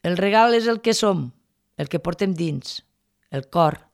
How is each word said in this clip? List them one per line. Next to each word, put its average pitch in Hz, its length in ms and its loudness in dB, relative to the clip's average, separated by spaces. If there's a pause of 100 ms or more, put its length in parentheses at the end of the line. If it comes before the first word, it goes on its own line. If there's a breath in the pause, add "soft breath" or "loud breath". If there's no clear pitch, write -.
El 175 160 -2
regal 220 400 4
és 226 80 0
el 226 160 0
que 226 120 2
som, 165 360 0 (480)
el 147 100 -6
que 160 140 -4
portem 185 320 -2
dins, 156 480 -6 (480)
el 135 180 -8
cor 160 300 2 (140)